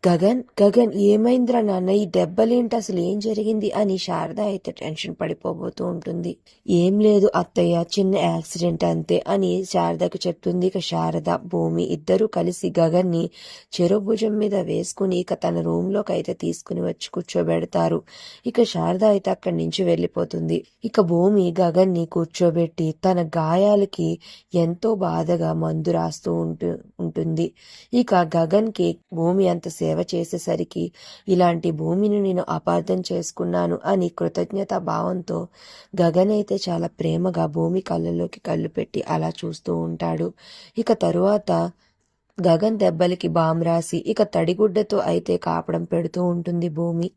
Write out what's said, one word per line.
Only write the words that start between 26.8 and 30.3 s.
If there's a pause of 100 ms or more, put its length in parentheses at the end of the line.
ఉంటుంది. (460)
ఇక (240)
గగన్కి (160)
భూమి
అంత
సేవ (100)
చేసేసరికి, (440)